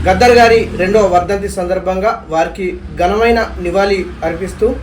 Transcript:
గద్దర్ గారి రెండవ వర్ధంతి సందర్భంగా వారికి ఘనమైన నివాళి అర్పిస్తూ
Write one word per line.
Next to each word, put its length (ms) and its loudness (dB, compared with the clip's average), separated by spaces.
గద్దర్ 220 6
గారి 460 4
రెండవ 300 2
వర్ధంతి 420 0
సందర్భంగా 800 -4
వారికి 480 -4
ఘనమైన 480 2
నివాళి 440 0
అర్పిస్తూ 580 -4